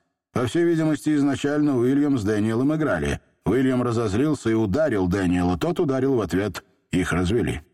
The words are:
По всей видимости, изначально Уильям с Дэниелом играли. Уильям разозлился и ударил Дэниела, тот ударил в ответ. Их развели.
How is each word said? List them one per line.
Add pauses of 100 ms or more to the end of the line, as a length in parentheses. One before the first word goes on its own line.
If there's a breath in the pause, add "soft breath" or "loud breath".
(340)
По
всей
видимости,
изначально
Уильям
с
Дэниелом
играли. (240)
Уильям
разозлился
и
ударил
Дэниела,
тот
ударил
в
ответ. (260)
Их
развели. (120)